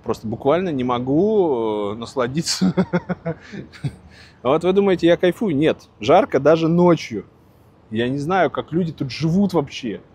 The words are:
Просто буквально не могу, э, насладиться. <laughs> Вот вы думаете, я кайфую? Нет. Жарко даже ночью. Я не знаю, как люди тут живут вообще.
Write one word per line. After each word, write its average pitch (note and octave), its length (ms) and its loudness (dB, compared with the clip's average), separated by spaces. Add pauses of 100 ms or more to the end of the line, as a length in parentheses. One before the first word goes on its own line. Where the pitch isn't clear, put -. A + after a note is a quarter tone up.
Просто A2+ 240 -6
буквально D3+ 440 0
не C3 140 -2
могу, B2+ 1080 0
э, - 40 -6
насладиться. C3 840 -2
<laughs> F3 540 -6 (1040)
Вот D3+ 200 2
вы F3+ 100 2
думаете, F#3+ 360 2
я E3+ 80 6
кайфую? F3+ 400 0
Нет. D3 320 0 (100)
Жарко C#3+ 400 4
даже D#3+ 300 4
ночью. E3+ 580 2 (640)
Я A#2 180 -2
не C#3 100 -4
знаю, E3 320 2
как - 200 -8
люди E3 220 -2
тут C#3 180 -6
живут F3 440 0
вообще. B2+ 480 -4 (120)